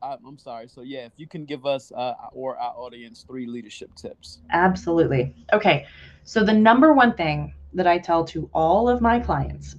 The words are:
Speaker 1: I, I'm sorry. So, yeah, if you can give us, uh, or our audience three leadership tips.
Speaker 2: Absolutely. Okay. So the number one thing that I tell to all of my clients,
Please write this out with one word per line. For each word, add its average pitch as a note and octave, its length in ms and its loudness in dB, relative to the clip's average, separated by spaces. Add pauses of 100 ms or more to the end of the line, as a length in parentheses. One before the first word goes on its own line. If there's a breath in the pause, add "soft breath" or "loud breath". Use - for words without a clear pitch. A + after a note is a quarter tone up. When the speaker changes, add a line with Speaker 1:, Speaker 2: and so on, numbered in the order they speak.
Speaker 1:
I, C3+ 240 -12
I'm C#3 120 -20
sorry. A#2+ 300 -16
So, B2+ 140 -20
yeah, B2+ 240 -12
if A#2 100 -20
you D#3+ 100 -18
can D#3 200 -14
give C#3 180 -10
us, C#3 320 -6
uh, B2 180 -6 (180)
or B2+ 260 -10
our A#2+ 180 -8
audience A#2+ 500 -20
three B2+ 200 -12
leadership A#2+ 480 -14
tips. - 460 -18 (100)
Speaker 2:
Absolutely. E3+ 840 0 (180)
Okay. G#3 340 2 (380 loud breath)
So A3 200 0
the G#3+ 80 2
number A#3 400 6
one A#3+ 220 4
thing D3 400 -4 (180)
that F3+ 140 -2
I F3 120 4
tell E3 280 0
to - 260 -8
all F3 360 2
of B3 120 2
my A#3 180 2
clients, - 600 -6